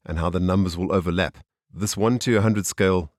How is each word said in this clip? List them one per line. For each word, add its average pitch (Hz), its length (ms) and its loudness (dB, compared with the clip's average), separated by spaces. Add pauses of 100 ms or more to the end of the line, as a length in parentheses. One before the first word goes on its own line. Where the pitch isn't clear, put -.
and 80 120 -4
how 85 120 0
the 87 100 -2
numbers 90 380 0
will 92 160 -2
overlap. 87 500 -2 (260)
This 101 240 -6
one 113 260 0
to 117 180 2
a 98 40 2
hundred 104 220 2
scale 92 540 0